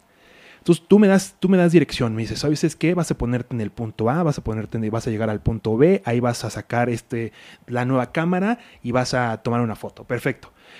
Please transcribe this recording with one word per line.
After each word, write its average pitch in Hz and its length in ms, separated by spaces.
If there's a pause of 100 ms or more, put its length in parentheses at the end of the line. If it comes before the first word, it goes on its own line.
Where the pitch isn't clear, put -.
(600)
Entonces, - 280
tú 202 120
me 208 80
das, 190 320
tú 190 80
me 190 100
das 175 140
dirección, 131 420
me 110 80
dices, 107 180
"¿Sabes 151 360
qué? 160 180
Vas 175 160
a 147 80
ponerte 120 380
en 113 60
el 104 100
punto 110 380
A, 165 140
vas 151 140
a - 60
ponerte 110 340
en, 110 140
vas 113 160
a - 20
llegar 110 200
al 104 120
punto 110 360
B, 180 280
ahí 120 140
vas 120 240
a 117 60
sacar, 120 400
este, 117 420 (340)
la 120 200
nueva 127 260
cámara 180 480 (240)
y 120 80
vas 123 220
a 120 280
tomar 120 200
una 110 140
foto". - 280
Perfecto. - 480 (280)